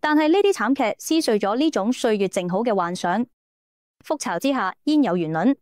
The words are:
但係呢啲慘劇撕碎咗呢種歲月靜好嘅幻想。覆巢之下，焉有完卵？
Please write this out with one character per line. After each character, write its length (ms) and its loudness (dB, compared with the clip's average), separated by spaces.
但 140 2
係 120 4
呢 120 4
啲 120 4
慘 220 0
劇 260 0
撕 220 0
碎 180 2
咗 180 -2
呢 120 2
種 220 -2
歲 260 0
月 100 0
靜 220 -4
好 100 -2
嘅 160 0
幻 200 -2
想。 300 -2
覆 120 -4
巢 220 -6
之 140 -2
下， 220 -4
焉 180 2
有 100 0
完 180 -2
卵？ 300 0